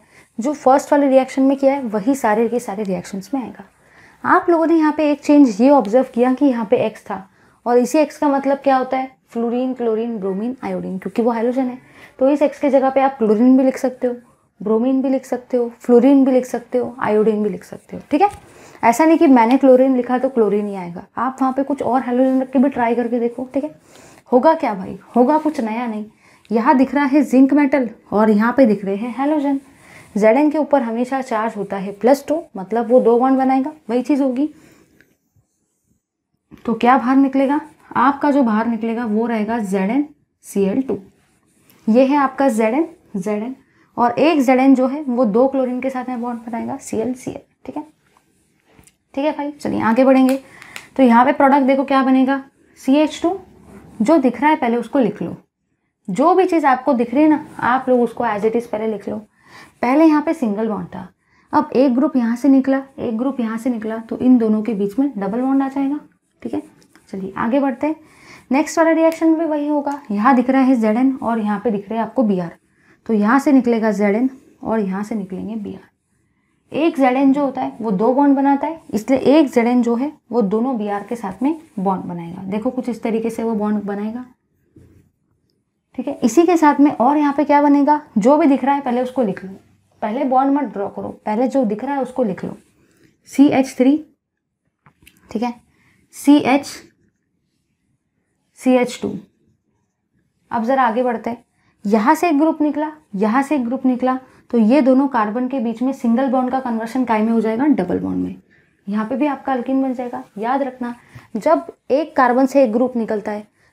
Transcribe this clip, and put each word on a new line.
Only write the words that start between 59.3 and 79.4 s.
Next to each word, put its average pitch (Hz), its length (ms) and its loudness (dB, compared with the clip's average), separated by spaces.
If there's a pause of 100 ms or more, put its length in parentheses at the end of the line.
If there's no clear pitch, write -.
पहले 277 240 4
यहाँ 302 160 4
पे 320 120 -2
single 220 340 -4
bond 185 200 -6
था, 185 200 -16 (460)
अब 294 220 0
एक 247 200 4
group 294 220 0
यहाँ 233 180 0
से 285 140 0
निकला, 269 320 4 (180)
एक 233 180 -6
group 277 220 -4
यहाँ 226 180 -4
से 240 120 -4
निकला, 220 300 -6
तो 226 180 -10
इन 254 200 4
दोनों 214 260 2
के 233 100 -4
बीच 202 260 -4
में 277 120 0
double 202 300 -4
bond 269 220 0
आ 269 60 -4
जाएगा, 277 300 -4 (420)
ठीक 233 120 -10
है। 302 80 -6 (480)
चलिए 190 280 -10
आगे 233 220 0
बढ़ते 269 280 -2
हैं। 311 80 -4 (560)
Next 294 260 0
वाला 330 160 4
reaction 320 420 2
भी 330 100 -2
वही 294 220 -4
होगा। 294 320 -4 (120)
यहाँ 214 240 2
दिख 247 140 0
रहा 269 120 2
है 262 160 4
जेड 220 200 0
एन 262 260 0
और 226 160 -2
यहाँ 208 200 -4
पे 240 120 -2
दिख 202 180 -6
रहे 220 100 -6
हैं 220 60 -2
आपको 240 180 -2
बी 202 160 0
आर, 170 120 -8 (540)
तो 226 80 -2
यहाँ 220 260 2
से 285 120 0
निकलेगा 233 420 2
जेड 202 220 0
एन 254 140 0 (340)
और 226 160 -4
यहाँ 190 240 -4
से 208 120 -8
निकलेंगे 190 420 -10
बी 196 160 -10
आर। - 160 -20 (800)
एक 330 260 -2
जेड 262 200 2
एन 269 160 4
जो 285 80 0
होता 262 200 -4
है 170 100 -8 (100)
वो 220 120 -4
दो 220 200 2
bond 277 220 4
बनाता 277 320 0
है, 330 140 -10 (120)
इसलिए 226 260 0
एक 285 300 4